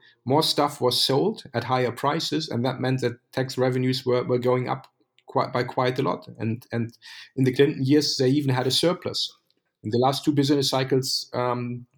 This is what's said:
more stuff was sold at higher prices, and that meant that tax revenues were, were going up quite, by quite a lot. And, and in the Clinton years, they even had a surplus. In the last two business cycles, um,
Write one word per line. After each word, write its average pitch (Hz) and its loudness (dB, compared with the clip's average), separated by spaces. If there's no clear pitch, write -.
more 147 4
stuff 143 -2
was 123 2
sold 135 0
at 117 -2
higher 127 0
prices, 156 -2
and 120 -2
that 127 -2
meant 131 0
that 120 -2
tax 131 -4
revenues 127 0
were, 123 2
were 123 0
going 123 2
up 135 -6
quite, - -2
by 123 0
quite 127 0
a 139 0
lot. - -4
And, 113 -4
and 117 -4
in 131 2
the 127 2
Clinton 143 4
years, 147 2
they 127 2
even 135 2
had 127 0
a 131 2
surplus. - -2
In 107 -6
the 117 0
last 131 2
two 156 4
business 139 2
cycles, 131 0
um, 120 -4